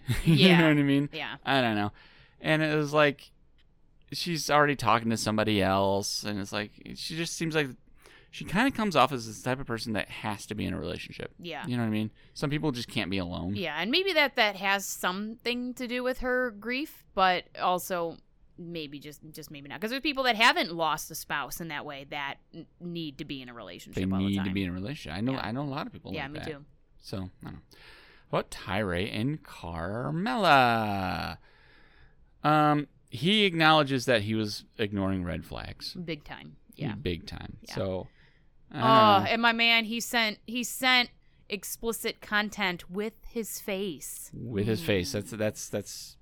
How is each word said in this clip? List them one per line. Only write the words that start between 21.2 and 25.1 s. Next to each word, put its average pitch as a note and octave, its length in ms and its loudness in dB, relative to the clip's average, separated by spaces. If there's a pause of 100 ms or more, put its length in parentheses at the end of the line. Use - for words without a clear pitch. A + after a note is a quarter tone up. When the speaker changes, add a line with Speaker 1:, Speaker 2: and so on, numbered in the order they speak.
Speaker 2:
in E3+ 100 -8
that D3 160 -8
way C#3 260 -12
that C#3+ 240 -6 (180)
n-, D#3 140 -14 (120)
need E3+ 380 -8
to E3 80 -8
be C#3 160 -10
in B2 80 -14
a B2 40 -16
relationship G2 420 -14
Speaker 1:
They F#2+ 140 -2
Speaker 2:
all F#2+ 120 0
the G2 60 2
Speaker 1:
need G2 100 2
Speaker 2:
time. G2 80 -2
Speaker 1:
to F#2+ 80 -2
be G2 100 0
in F#2 60 -2
a F2 40 -6
relationship. F#2 440 -8